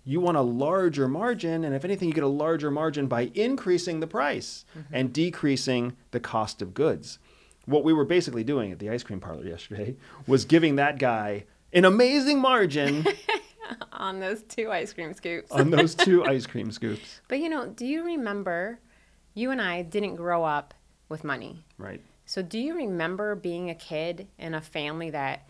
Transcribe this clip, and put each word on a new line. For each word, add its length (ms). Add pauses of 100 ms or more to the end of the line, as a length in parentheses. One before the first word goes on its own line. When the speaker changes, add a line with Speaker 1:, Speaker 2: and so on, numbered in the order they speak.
Speaker 1:
You 160
want 180
a 40
larger 640
margin, 560
and 120
if 100
anything, 220
you 60
get 100
a 40
larger 440
margin 360
by 280
increasing 640
the 80
price 580 (120)
Speaker 2:
Mm-hmm. 180
Speaker 1:
and 180
decreasing 800 (160)
the 80
cost 420
of 120
goods. 460 (480)
What 160
we 100
were 120
basically 380
doing 280
at 80
the 100
ice 140
cream 160
parlor 260
yesterday 500 (300)
was 200
giving 320
that 200
guy 480 (280)
an 120
amazing 540
margin 720
Speaker 2:
<laughs> 800
On 300
those 220
two 280
ice 220
cream 200
scoops. 380
Speaker 1:
on 180
those 260
Speaker 2:
<laughs> 120
Speaker 1:
two 180
ice 220
cream 240
scoops. 560
Speaker 2:
But, 120
you 100
know, 180
do 180
you 200
remember, 720 (540)
you 180
and 100
I 200
didn't 340
grow 300
up 280 (360)
with 160
money. 400 (120)
Speaker 1:
Right. 240 (240)
Speaker 2:
So 160
do 180
you 160
remember 600
being 340
a 60
kid 520 (120)
in 140
a 80
family 480
that 400